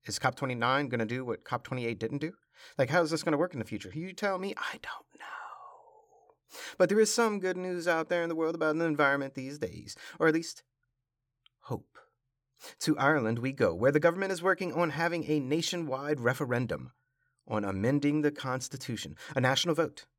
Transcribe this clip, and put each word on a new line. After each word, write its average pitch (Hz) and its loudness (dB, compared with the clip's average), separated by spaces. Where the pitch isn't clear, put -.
is - -8
cop 123 0
twenty-nine 127 0
gonna 117 -2
do 123 -6
what 117 -6
cop 123 -6
twenty-eight 117 -4
didn't 120 -4
do? 160 -6
Like, 127 4
how 175 6
is 156 2
this 160 -2
gonna 151 2
work 175 0
in - -8
the 110 -4
future? 101 -10
You 180 -8
tell 190 -2
me, 196 -6
I - -6
don't - -14
know. - -16
But 180 6
there 208 6
is 214 6
some 214 2
good 185 -2
news 180 -4
out 165 2
there 175 2
in 170 -2
the 165 0
world 160 0
about 156 2
the 165 2
environment 139 2
these 135 -10
days, - -10
or 160 4
at 156 6
least - -4
hope. - -10
To 156 2
Ireland 131 4
we 131 -2
go, 107 2
where 117 4
the 147 4
government 185 2
is 170 -4
working 185 2
on 165 2
having 165 -2
a 147 2
nationwide 143 -2
referendum 120 -2
on 107 -2
amending 139 2
the 147 2
Constitution, 127 -8
a 131 2
national 135 2
vote - -2